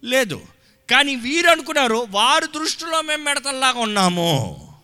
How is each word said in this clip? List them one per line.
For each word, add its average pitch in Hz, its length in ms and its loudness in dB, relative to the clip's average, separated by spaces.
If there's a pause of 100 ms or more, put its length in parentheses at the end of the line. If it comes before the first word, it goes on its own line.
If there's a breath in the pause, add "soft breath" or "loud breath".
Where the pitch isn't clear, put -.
లేదు. 233 380 -2 (480 soft breath)
కానీ 277 260 4
వీరు 294 320 0
అనుకున్నారు, 277 600 2
"వారి 262 360 2
దృష్టిలో 320 560 -4
మేము 302 220 -4
మిడతల్లాగా 269 540 -2
ఉన్నాము." 175 840 0 (220)